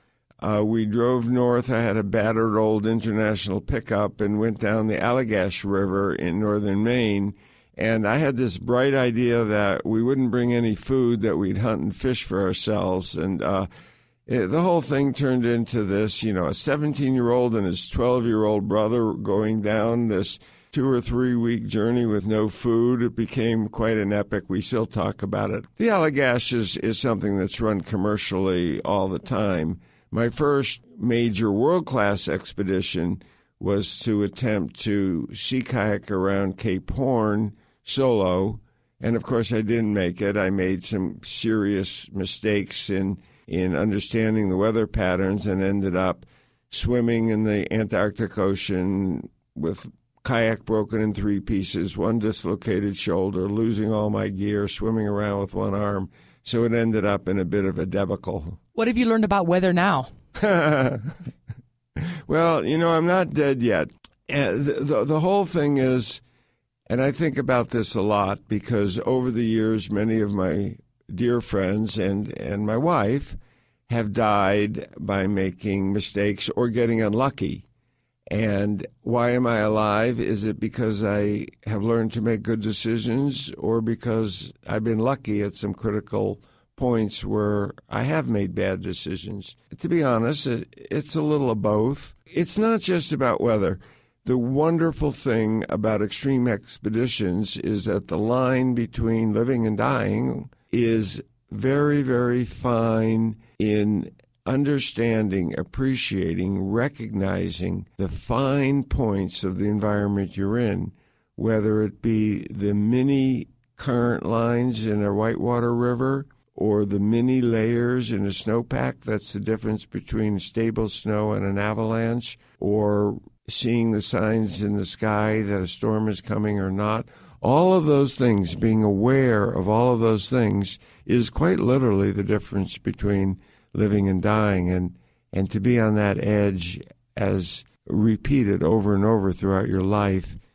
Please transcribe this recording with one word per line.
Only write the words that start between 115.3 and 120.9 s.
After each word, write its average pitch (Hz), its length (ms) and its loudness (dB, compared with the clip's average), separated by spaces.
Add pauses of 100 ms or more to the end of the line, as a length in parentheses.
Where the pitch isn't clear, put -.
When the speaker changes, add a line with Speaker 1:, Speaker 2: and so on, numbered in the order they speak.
Speaker 1:
river 123 520 0 (280)
or 104 300 2
the 98 160 0
mini 117 400 2
layers 120 720 2
in 101 140 0
a - 20 -2
snowpack. 120 720 -2
That's - 320 -4
the 101 80 -6
difference 110 460 -2
between 107 520 -2
stable 113 520 -2